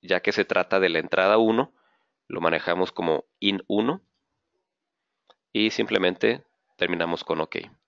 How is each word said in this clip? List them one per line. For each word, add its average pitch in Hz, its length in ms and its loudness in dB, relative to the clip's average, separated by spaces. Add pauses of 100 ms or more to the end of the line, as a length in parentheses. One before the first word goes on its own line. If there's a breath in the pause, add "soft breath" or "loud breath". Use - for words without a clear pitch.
ya 92 200 -2
que 101 120 -2
se 101 120 0
trata 95 360 0
de 95 80 4
la 82 100 0
entrada 95 400 2
uno, 113 340 2 (540)
lo - 140 -8
manejamos 85 500 0
como 82 360 -2 (120)
in 98 300 -2
uno 117 340 -2 (1500)
y 110 180 2
simplemente 107 720 0 (340)
terminamos 85 460 -2
con 80 180 -4
OK. - 180 -6 (300)